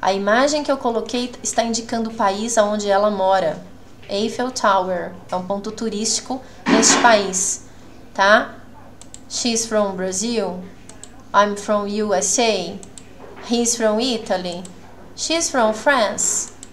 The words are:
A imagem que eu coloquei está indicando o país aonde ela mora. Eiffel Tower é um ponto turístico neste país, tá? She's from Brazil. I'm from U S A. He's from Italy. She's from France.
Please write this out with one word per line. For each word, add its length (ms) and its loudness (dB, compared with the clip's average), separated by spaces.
A 120 4
imagem 500 2
que 80 0
eu 60 0
coloquei 520 -2
está 180 -2
indicando 480 -2
o 40 -12
país 440 0
aonde 320 2
ela 220 4
mora. 500 2
Eiffel 420 -2
Tower 640 0
é 60 -4
um 100 -4
ponto 260 -4
turístico 680 -4
neste 360 6
país, 640 2
tá? 420 4
She's 360 -2
from 260 0
Brazil. 720 -4
I'm 220 4
from 300 0
U 260 -2
S 280 2
A. 380 0
He's 260 2
from 240 2
Italy. 640 -2
She's 340 -2
from 240 4
France. 760 0